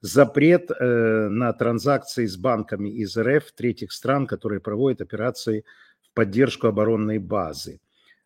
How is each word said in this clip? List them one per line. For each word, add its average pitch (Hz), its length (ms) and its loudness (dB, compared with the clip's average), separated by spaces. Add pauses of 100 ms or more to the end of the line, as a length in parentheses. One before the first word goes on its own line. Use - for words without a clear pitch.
Запрет, 143 680 4
э, 113 600 2
на 117 240 0
транзакции 120 720 0
с 92 100 -6
банками 104 540 -2
из 107 260 -6
Р 113 140 0
Ф 147 220 0
третьих 113 400 -6
стран, 135 340 -2
которые 104 340 -4
проводят 113 420 -2
операции 107 640 -4 (380)
в - 120 -20
поддержку 113 540 2
оборонной 107 500 0
базы. 87 640 -6 (460)